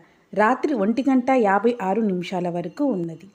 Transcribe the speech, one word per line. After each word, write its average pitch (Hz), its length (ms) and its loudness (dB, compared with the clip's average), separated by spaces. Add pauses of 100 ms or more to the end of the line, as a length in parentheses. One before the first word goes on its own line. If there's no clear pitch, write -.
(380)
రాత్రి 254 340 2 (100)
ఒంటి 226 280 0
గంట 254 200 2
యాభై 214 420 4 (160)
ఆరు 196 200 0
నిమిషాల 180 480 -4
వరకు 175 260 -6 (120)
ఉన్నది. 170 400 -8